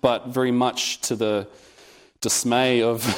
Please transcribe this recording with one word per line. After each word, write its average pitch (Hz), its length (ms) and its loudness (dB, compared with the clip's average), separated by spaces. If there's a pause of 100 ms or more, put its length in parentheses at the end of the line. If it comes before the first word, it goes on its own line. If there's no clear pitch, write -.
but 120 260 0
very 127 240 0
much 123 500 -2
to - 140 -4
the 107 320 0 (760)
dismay 123 600 2
of 113 220 0 (140)